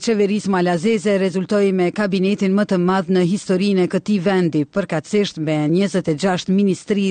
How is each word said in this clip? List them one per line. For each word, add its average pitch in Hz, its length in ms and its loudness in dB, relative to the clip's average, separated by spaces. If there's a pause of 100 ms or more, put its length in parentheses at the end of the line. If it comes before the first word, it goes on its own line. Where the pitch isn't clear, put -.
qeverisë 208 480 0
malazeze 180 680 0
rezultoi 190 540 0
me 185 140 2 (100)
kabinetin 196 560 0
më 202 160 2
të 196 100 0
madh 180 300 0
në 185 180 2
historinë 190 600 0
e - 20 -2
këtij 196 320 -2
vendi, 175 480 0
përkatësisht 185 720 -4
me 156 140 -2 (180)
njëzet 185 400 0
e - 20 0
gjashtë 180 380 -2
ministri 196 580 0